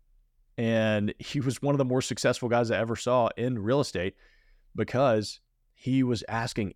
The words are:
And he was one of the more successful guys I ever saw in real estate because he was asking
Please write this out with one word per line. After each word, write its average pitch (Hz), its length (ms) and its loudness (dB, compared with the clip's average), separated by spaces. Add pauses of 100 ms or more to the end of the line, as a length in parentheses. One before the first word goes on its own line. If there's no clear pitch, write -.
(560)
And 110 640 2
he - 180 -6
was 131 240 -2
one 143 140 2
of - 20 0
the 135 60 2
more 127 180 0
successful 123 460 -2
guys 117 240 2
I 95 60 0
ever 113 180 -2
saw 123 400 2
in 120 240 -2
real 113 180 2
estate 92 380 -2 (580)
because 110 640 0 (340)
he 131 280 0
was 120 260 0
asking 113 480 -4